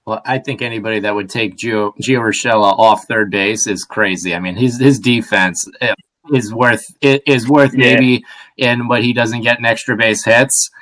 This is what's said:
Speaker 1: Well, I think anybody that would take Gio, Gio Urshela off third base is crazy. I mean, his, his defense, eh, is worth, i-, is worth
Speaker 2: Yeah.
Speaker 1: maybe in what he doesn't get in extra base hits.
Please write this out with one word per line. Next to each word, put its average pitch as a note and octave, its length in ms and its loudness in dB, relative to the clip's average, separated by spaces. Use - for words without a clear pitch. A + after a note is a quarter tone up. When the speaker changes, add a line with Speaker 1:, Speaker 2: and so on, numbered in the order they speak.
Speaker 1:
Well, A2 200 -6
I C3 140 -2
think C3 220 -8
anybody A2 400 -4
that G#2 120 -4
would G2+ 160 -6
take A2 280 -6
Gio, G#2+ 400 -2
Gio B2+ 240 -2
Urshela G#2+ 580 2
off A2 280 4
third A2 220 -2
base G2+ 380 -2
is F#2 160 -6
crazy. F#2 500 -4
I E2+ 60 -4
mean, F2+ 160 -8
his, A#2+ 240 -2
his C3 200 4
defense, G2+ 680 0
eh, A2+ 120 0
is A2+ 200 0
worth, A#2 320 0
i-, C#3 240 4
is B2+ 200 2
worth C#3 260 4
Speaker 2:
Yeah. B2+ 220 4
Speaker 1:
maybe B2+ 300 2
in A#2+ 300 -2
what A#2 160 0
he A#2+ 100 0
doesn't A#2 280 -2
get A#2+ 180 0
in A#2 60 -4
extra A2+ 320 -2
base A2 280 0
hits. A#2+ 460 2